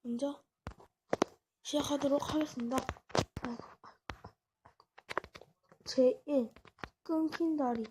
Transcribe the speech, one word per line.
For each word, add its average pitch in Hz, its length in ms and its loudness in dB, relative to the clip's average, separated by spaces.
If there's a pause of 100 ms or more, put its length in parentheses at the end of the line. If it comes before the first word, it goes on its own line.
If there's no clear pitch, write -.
먼저 247 400 -4 (1200)
시작하도록 285 720 0
하겠습니다. 269 420 -2
아이고, - 560 -4 (100)
아이고, 240 200 -8 (200)
아이고, - 200 -20 (600)
아이고. - 880 -12 (380)
제일, 254 640 4 (500)
끊긴 320 540 0
다리. 247 340 0